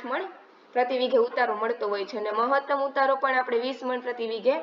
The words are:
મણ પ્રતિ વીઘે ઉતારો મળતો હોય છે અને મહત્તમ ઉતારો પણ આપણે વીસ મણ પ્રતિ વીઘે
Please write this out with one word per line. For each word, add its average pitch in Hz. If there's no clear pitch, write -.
મણ 285
પ્રતિ 254
વીઘે 247
ઉતારો 240
મળતો 220
હોય 202
છે 220
અને 214
મહત્તમ 269
ઉતારો 269
પણ 269
આપણે 247
વીસ 254
મણ 254
પ્રતિ 233
વીઘે 226